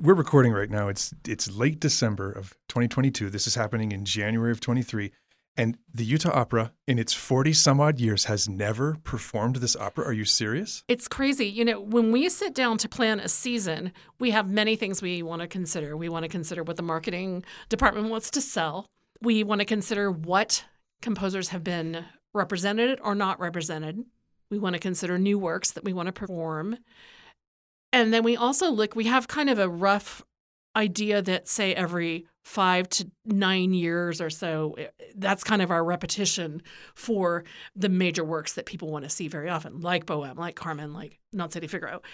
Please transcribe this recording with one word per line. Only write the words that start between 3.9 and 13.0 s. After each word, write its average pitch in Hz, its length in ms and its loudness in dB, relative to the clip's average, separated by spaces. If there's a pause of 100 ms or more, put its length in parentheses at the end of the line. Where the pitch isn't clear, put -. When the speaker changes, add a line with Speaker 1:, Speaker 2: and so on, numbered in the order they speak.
Speaker 1:
in 98 120 -6
January 107 460 0
of 117 100 0
twenty-three. 117 520 -2 (420)
And 117 220 0 (160)
the 117 120 -2
Utah 151 280 2
Opera, 117 400 0 (140)
in 123 120 2
its 113 140 0
forty 135 400 2
some 143 260 6
odd 147 220 4
years, 110 240 2
has 107 240 0
never 107 560 -2
performed 117 520 -2
this 120 200 0
opera. 107 300 -4
Are 123 60 0
you 107 120 -2
serious? 117 640 0
Speaker 2:
It's 247 180 0
crazy. 269 400 0
You 208 160 -2
know, 226 160 2
when 220 320 4
we 277 200 4
sit 370 240 -2
down 233 240 2
to - 100 -2
plan 220 320 0